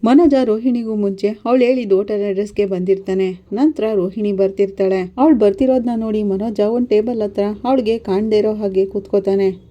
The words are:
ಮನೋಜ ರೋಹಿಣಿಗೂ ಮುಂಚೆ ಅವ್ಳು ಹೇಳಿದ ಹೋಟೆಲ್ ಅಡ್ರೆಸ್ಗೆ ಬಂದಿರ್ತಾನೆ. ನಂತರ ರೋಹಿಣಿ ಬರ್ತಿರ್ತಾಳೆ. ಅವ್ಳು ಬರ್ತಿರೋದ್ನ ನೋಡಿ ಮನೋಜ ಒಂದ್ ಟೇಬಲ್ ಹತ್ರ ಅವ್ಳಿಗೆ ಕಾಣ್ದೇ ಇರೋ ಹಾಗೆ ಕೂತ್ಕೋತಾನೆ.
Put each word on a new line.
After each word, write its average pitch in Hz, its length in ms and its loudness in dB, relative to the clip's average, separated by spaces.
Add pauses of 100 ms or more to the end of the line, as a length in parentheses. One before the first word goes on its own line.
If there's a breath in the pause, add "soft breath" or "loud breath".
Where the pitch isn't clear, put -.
ಮನೋಜ 277 300 6 (100)
ರೋಹಿಣಿಗೂ 226 500 -2
ಮುಂಚೆ 202 340 -2 (160)
ಅವ್ಳು 247 200 2
ಹೇಳಿದ 240 280 0
ಹೋಟೆಲ್ 202 360 0
ಅಡ್ರೆಸ್ಗೆ 202 380 -2
ಬಂದಿರ್ತಾನೆ. 190 600 -2 (260)
ನಂತರ 269 320 0 (100)
ರೋಹಿಣಿ 202 380 -2
ಬರ್ತಿರ್ತಾಳೆ. 190 680 0 (180)
ಅವ್ಳು 285 200 4
ಬರ್ತಿರೋದ್ನ 233 580 2
ನೋಡಿ 220 260 -2
ಮನೋಜ 202 380 -2
ಒಂದ್ 233 280 0
ಟೇಬಲ್ 220 340 0
ಹತ್ರ 202 200 -4 (220)
ಅವ್ಳಿಗೆ 240 340 0
ಕಾಣ್ದೇ 214 400 0
ಇರೋ 214 140 2
ಹಾಗೆ 196 340 0
ಕೂತ್ಕೋತಾನೆ. 196 640 0 (220)